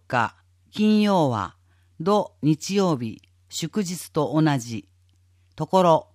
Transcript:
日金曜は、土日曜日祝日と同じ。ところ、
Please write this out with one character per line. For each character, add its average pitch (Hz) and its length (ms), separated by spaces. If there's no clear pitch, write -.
日 117 260
金 214 320
曜 185 260
は、 104 280
土 196 420
日 156 320
曜 185 220
日 117 240
祝 185 340
日 170 280
と 147 240
同 156 240
じ。 117 300
と 156 100
こ 185 160
ろ、 165 320